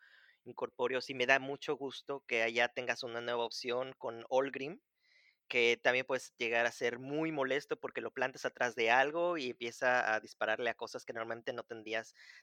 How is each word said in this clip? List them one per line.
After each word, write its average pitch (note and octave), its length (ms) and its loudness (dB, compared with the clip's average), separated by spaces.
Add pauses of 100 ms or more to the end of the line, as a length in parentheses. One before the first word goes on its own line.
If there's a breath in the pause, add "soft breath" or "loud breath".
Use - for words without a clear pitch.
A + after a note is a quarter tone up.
(440)
incorpóreos, B2 640 -4
y C#3 40 -6
me B2 120 0
da C3+ 140 8
mucho C3+ 380 -4
gusto C#3 500 -8
que A#2 160 2
allá A#2 240 4
tengas B2 360 -4
una A#2 180 -6
nueva A#2+ 240 -2
opción B2+ 520 -4
con A#2 300 -8
Olgrim, C3+ 540 0 (640)
que A#2+ 340 4
también B2+ 240 4
puedes - 320 -2
llegar A#2 280 2
a A#2 80 0
ser A#2+ 260 -2
muy D3+ 320 -2
molesto C#3 480 -2
porque B2+ 220 -8
lo A2+ 100 -6
plantas C3 320 -2
atrás A#2+ 320 -2
de A2+ 160 4
algo D#3+ 460 4
y B2+ 140 -4
empieza A#2+ 640 2
a A2 60 2
dispararle A2+ 500 -2
a A2 40 0
cosas - 320 -10
que B2+ 80 -8
normalmente A#2 400 -6
no A#2+ 100 -6
tendrías A2 500 -6 (300 soft breath)